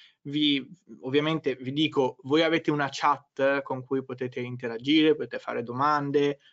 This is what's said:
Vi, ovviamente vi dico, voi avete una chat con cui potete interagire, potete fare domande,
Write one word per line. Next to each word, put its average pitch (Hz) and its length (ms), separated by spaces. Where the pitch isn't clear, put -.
Vi, 143 440
ovviamente 143 540
vi 127 160
dico, 143 500
voi 143 200
avete 160 280
una 147 200
chat 139 720
con 131 240
cui 135 180
potete 127 380
interagire, 123 720
potete 131 240
fare 123 240
domande, 143 760